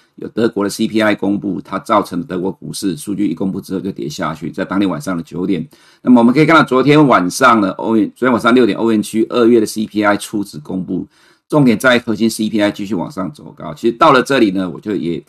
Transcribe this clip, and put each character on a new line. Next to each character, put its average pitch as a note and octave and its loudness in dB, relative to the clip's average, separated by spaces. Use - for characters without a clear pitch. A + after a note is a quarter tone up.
有 - -14
德 A2+ -2
国 G2+ -4
的 G2 -2
C A2+ -4
P G#2+ -2
I G#2+ 2
公 G2 -2
布， F#2 -6
它 G2 -10
造 G#2 0
成 F2 -8
德 F2+ -8
国 F#2 -4
股 D#2+ -14
市 F2+ -4
数 G2 -10
据 G2+ -2
一 E2 -4
公 F#2+ -4
布 F#2+ -8
之 - -10
后 F#2+ -4
就 F2+ -6
跌 - -8
下 D#2+ -6
去， D#2 -10
在 F#2+ -6
当 F#2 -4
天 G2 0
晚 D#2+ -4
上 F2+ -6
的 E2+ -8
九 F2+ -6
点。 F2 -2
那 B2 2
么 B2 8
我 A#2 6
们 B2 4
可 D3 4
以 D#3 6
看 D#3+ 4
到 D#3 6
昨 B2+ 0
天 D3 6
晚 F#2+ 2
上 A#2 2
呢， F#2+ 0
欧 A2+ -2
元-， G2+ 2
昨 B2 -2
天 B2+ 2
晚 G#2 0
上 A#2 2
六 B2+ 6
点， G2+ 0
欧 A2+ 0
元 G#2+ 2
区 A2 -2
二 A#2+ 2
月 A#2 6
的 G#2+ 0
C G#2+ -6
P G#2 -4
I G2+ 2
初 G2+ -6
值 - -12
公 F#2 -8
布， F2 -6
重 D3 2
点 A#2 4
在 B2+ 4
核 A2+ -6
心 A2 0
C G#2+ -4
P G#2 0
I G#2 2
继 G2+ -8
续 G2+ -6
往 D#2+ -6
上 F#2 -8
走 - -20
高。 E2 -12
其 - -2
实 A#2 -4
到 D#3+ 4
了 B2+ 4
这 C3+ 0
里 G#2+ 4
呢， F#2 -4
我 C#2 -12
就 G#2 -8
也 E2 -4